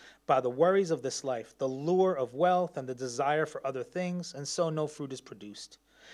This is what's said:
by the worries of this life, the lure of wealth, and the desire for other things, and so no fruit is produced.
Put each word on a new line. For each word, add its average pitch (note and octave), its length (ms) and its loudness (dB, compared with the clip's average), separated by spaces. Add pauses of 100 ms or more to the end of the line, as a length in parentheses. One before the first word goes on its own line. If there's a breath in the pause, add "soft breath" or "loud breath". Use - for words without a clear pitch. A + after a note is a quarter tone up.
(240 loud breath)
by C3+ 160 4
the B2+ 80 2
worries E3+ 440 4
of C3+ 100 0
this C3 220 -6
life, B2 340 -6
the C3+ 100 0
lure F3 460 2
of B2+ 200 -4
wealth, F3+ 420 2
and C3 120 -8
the B2+ 60 -4
desire C3+ 500 0
for - 220 -6
other C3+ 160 -4
things, F3+ 520 -6
and C#3 120 -10
so E3 240 0
no D#3 160 -2
fruit C#3+ 260 -8
is B2+ 80 -10
produced. - 580 -18 (360 loud breath)